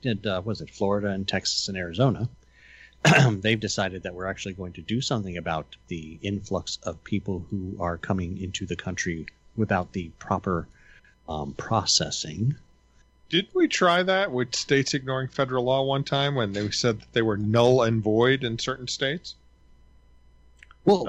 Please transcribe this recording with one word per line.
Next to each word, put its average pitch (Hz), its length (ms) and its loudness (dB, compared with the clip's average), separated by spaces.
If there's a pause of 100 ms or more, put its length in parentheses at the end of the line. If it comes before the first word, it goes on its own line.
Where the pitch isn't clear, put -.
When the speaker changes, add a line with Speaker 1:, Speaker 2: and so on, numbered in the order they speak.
Speaker 1:
in, 104 220 -2
uh, 92 160 0
was 104 180 -4
it 80 100 -12
Florida 101 380 0
and 98 180 -4
Texas - 420 -2
and 98 80 -8
Arizona? 95 520 2 (760)
<clears throat> 139 260 8
They've 107 300 2
decided 95 440 -2
that 90 100 -8
we're 90 120 -6
actually 95 280 -6
going 90 200 -8
to 87 80 -14
do 113 180 -2
something 98 360 -4
about 82 400 -6 (120)
the 80 340 -10
influx 98 640 -4
of 85 200 -8
people 95 460 -4
who 95 300 -6
are 85 180 -2
coming 92 400 -4
into 92 280 -6
the 87 100 -4
country 85 500 -6 (300)
without 101 360 0
the 87 160 -6 (100)
proper, 90 480 -2 (600)
um, 73 260 -6
processing. 92 1000 -2 (760)
Speaker 2:
Didn't - 260 -2
we 359 140 4
try 175 340 4
that 190 300 0
with 123 220 -2
states 139 400 0
ignoring 131 340 -4
federal 131 360 0
law 131 180 2
one 135 220 0
time 143 300 0
when 113 200 0
they 104 160 -2
said 110 300 0
that - 120 -20
they 123 100 2
were 110 140 2
null 117 460 6
and 113 200 4
void 120 420 4
in 113 140 -4
certain 131 300 -6
states? - 460 -4 (1500)
Speaker 1:
Well, 180 240 6